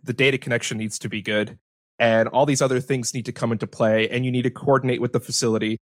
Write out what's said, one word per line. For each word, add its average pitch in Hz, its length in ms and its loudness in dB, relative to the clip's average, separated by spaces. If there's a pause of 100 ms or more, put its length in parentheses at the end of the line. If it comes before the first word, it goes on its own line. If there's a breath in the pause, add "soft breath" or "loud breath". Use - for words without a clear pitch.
the 127 80 -4
data 135 240 2
connection 120 400 -4
needs 107 220 -6
to - 100 -8
be 104 140 -6
good, 107 360 -2 (400)
and 113 300 4
all 131 160 2
these 143 160 2
other 131 180 2
things 127 360 -4
need 120 100 -6
to 120 80 -8
come 117 200 -4
into 110 140 -4
play, 110 440 2
and 123 160 -2
you 127 40 -2
need 123 120 0
to 123 80 0
coordinate 131 500 2
with 123 140 -2
the 120 60 0
facility. 110 640 -2